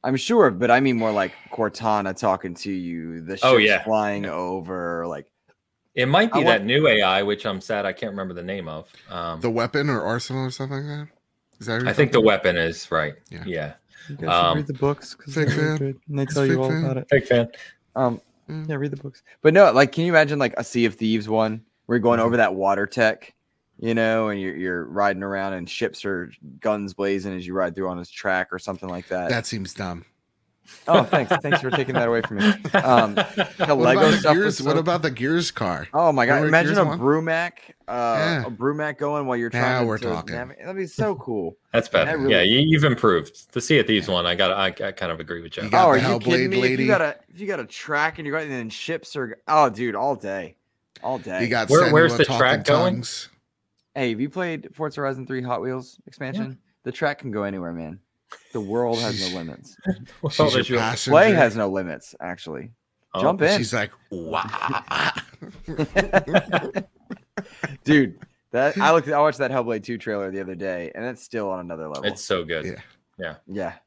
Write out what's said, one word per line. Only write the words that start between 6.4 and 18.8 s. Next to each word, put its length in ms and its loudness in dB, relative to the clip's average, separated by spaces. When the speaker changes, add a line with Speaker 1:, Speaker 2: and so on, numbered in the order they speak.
Speaker 1:
want 40 4
Speaker 2:
that 60 -4
new 220 2
A 140 4
I, 220 2
which 220 -4
I'm 160 -4
sad 240 -4
I 80 -4
can't 180 -8
remember 220 -8
the 100 -12
name 240 -8
of. 240 -14
Um, 320 -8
Speaker 3:
The 100 -2
Weapon 380 -2
or 120 -2
Arsenal 440 -4
or 60 -8
something 340 -10
like 20 -10
that? 200 -12
Is 80 -10
that 60 -2
what 100 -2
you're 60 0
Speaker 2:
I 40 -2
think 180 4
Speaker 3:
talking 140 6
Speaker 2:
the 60 10
Speaker 3:
about? 140 0
Speaker 2:
Weapon 120 4
is, 340 -2
right. 220 -2
Speaker 3:
Yeah. 160 -14
Speaker 2:
Yeah. 280 -8
Speaker 1:
You 80 -10
guys 40 -18
should 80 -4
Speaker 2:
Um, 280 4
Speaker 1:
read 100 -4
the 60 -6
books 420 -4
'cause 200 -16
Speaker 3:
Big 140 2
Speaker 1:
they're 60 -2
Speaker 3:
fan. 220 0
Speaker 1:
good, 220 -6
and 100 -4
they 60 0
Speaker 3:
He's 80 -10
Speaker 1:
tell 100 2
Speaker 3:
a 40 4
Speaker 1:
you 60 2
Speaker 3:
big 60 0
Speaker 1:
all 100 0
Speaker 3:
fan. 140 -2
Speaker 1:
about 140 -2
it. 120 -8
Speaker 2:
Big 180 4
fan. 200 4
Speaker 1:
Um, 260 0
Speaker 3:
Mm. 180 -8
Speaker 1:
yeah, 80 -4
read 160 -4